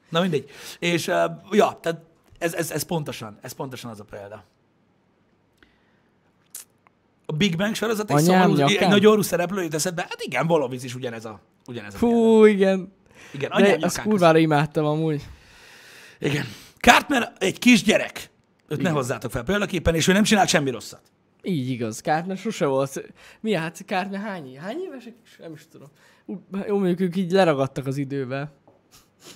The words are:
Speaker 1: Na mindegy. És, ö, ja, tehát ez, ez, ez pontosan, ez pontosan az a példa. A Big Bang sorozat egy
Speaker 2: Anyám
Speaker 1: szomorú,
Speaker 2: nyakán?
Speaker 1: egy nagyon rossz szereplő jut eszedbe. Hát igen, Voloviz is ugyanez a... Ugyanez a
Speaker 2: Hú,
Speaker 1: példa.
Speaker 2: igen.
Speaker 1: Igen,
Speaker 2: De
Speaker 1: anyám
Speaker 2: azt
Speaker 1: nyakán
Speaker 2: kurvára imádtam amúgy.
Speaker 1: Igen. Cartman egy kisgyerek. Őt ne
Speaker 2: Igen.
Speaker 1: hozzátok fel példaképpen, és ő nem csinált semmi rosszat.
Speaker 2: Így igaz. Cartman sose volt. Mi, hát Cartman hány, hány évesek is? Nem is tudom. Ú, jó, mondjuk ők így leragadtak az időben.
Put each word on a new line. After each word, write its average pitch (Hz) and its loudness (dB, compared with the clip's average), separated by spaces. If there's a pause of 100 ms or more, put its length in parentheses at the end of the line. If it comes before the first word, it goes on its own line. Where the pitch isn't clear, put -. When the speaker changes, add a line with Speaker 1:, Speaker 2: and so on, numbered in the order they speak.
Speaker 1:
Na 165 -2
mindegy. 170 -2 (280)
És, 175 -2
ö, 170 0 (260)
ja, 185 2
tehát 165 -6 (380)
ez, 170 -4
ez, 170 -4
ez 151 -4
pontosan, 123 -8
ez - -14
pontosan 127 -12
az 104 -16
a 104 -18
példa. 104 -16 (2750)
A - -8
Big 165 0
Bang 202 -2
sorozat 208 -4
egy 143 2
Speaker 2:
Anyám 175 6
Speaker 1:
szomorú, 160 4
Speaker 2:
nyakán? 143 4
Speaker 1:
egy 190 4
nagyon 208 6
rossz 208 0
szereplő 175 -2
jut 156 -6
eszedbe. 165 -4
Hát 453 -10
igen, 147 -4
Voloviz 131 0
is 120 -10
ugyanez 117 -10
a... 107 -14 (260)
Ugyanez 104 -12
a 98 -14
Speaker 2:
Hú, 240 2
Speaker 1:
példa. 226 8
Speaker 2:
igen. 190 4 (400)
Speaker 1:
Igen, 139 -6
Speaker 2:
De - -10
Speaker 1:
anyám 202 6 (100)
Speaker 2:
azt 175 -2
Speaker 1:
nyakán 135 -2
Speaker 2:
kurvára 170 6
imádtam 156 2
amúgy. 151 -2 (920)
Speaker 1:
Igen. 143 -4 (360)
Cartman 262 4 (140)
egy 185 -2
kisgyerek. 180 2 (380)
Őt 151 -6
ne 139 -4
Speaker 2:
Igen. 175 0
Speaker 1:
hozzátok 127 -4
fel 123 -6
példaképpen, 180 -2
és 160 0
ő 185 6
nem 196 4
csinált 196 2
semmi 147 0
rosszat. - -12 (420)
Speaker 2:
Így 143 -4
igaz. 113 -6
Cartman 170 -4
sose 190 -4
volt. 135 -2 (360)
Mi, 220 -4
hát 165 -6
Cartman 196 -6
hány, 170 -12
hány 208 -12
évesek 262 -14 (100)
is? - -20
Nem 165 -16
is - -20
tudom. 135 -20 (360)
Ú, 208 -12 (260)
jó, 202 0
mondjuk 180 0
ők 180 -2
így 185 -2
leragadtak 151 2
az 135 -4
időben. 139 -8 (840)